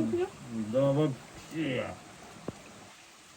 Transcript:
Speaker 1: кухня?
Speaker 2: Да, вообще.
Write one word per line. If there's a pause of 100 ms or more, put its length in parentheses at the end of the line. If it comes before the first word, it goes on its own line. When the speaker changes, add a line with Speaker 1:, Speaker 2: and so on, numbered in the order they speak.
Speaker 1:
кухня? (460)
Speaker 2:
Да,
вообще. (1500)